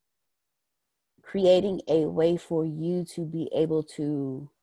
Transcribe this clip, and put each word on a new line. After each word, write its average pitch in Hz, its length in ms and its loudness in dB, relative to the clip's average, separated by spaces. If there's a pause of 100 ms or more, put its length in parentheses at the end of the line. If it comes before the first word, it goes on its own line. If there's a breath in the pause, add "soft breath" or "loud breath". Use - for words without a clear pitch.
(1200)
creating 185 680 4
a 156 180 4
way 170 300 2
for 160 300 -2
you 170 380 -2 (100)
to 175 100 -6
be 160 300 -6
able 156 280 0
to 143 680 -6 (140)